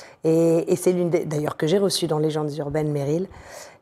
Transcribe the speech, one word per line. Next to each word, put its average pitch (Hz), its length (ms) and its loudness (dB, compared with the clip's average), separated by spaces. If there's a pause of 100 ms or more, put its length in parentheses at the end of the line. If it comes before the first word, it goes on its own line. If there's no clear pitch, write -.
(240)
Et, 165 480 4
et 175 40 4
c'est 185 160 2
l'une 175 180 0
des, 160 140 0
d'ailleurs, 147 320 -4
que 160 120 -2
j'ai 190 100 4
reçue 185 300 0
dans 156 100 0
Légendes 151 380 -2
urbaines, 151 340 -2
Meryl. 147 380 -2 (540)